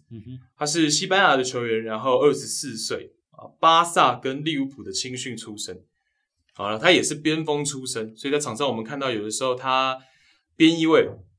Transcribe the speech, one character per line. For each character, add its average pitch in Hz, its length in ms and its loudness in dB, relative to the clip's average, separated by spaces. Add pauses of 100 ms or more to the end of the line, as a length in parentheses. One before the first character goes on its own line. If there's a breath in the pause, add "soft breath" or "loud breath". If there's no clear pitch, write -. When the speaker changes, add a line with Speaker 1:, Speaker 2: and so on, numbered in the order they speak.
(100)
Speaker 1:
嗯 113 140 -16
哼。 131 140 -16 (180)
Speaker 2:
他 143 80 -6
是 156 240 0
西 151 180 0
班 185 120 2
牙 160 180 6
的 127 80 0
球 123 220 -4
员， 113 160 0
然 110 180 -6
后 127 200 2
二 139 120 6
十 113 140 -6
四 117 320 -8
岁， - 340 -8 (200)
啊， - 120 -20 (160)
巴 165 240 6
萨 151 300 4
跟 135 280 -6
利 151 160 -4
物 135 60 0
浦 135 180 -12
的 92 80 -12
青 127 240 -8
训 120 220 -10
出 107 180 -14
身。 92 300 -12 (680)
好 101 160 -6
了， 110 80 -4
他 165 120 4
也 139 120 6
是 147 140 -4
边 156 280 -2
锋 147 180 -2
出 135 220 -8
身， 113 320 -8
所 - 100 -10
以 139 60 -2
在 147 60 2
场 127 180 -6
上 143 100 -2
我 123 60 -2
们 110 100 -6
看 135 160 -10
到 135 120 -4
有 110 120 -4
的 107 80 -6
时 120 140 -4
候 127 100 0
他 131 440 0 (580 soft breath)
边 165 240 4
翼 160 60 2
位， 139 200 6 (320)